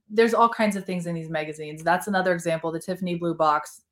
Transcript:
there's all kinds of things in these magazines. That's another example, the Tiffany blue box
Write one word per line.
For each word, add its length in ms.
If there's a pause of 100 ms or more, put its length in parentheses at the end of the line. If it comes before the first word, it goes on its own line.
there's 240
all 160
kinds 280
of 100
things 200
in 80
these 140
magazines. 540
That's 240
another 260
example, 400
the 80
Tiffany 360
blue 180
box 560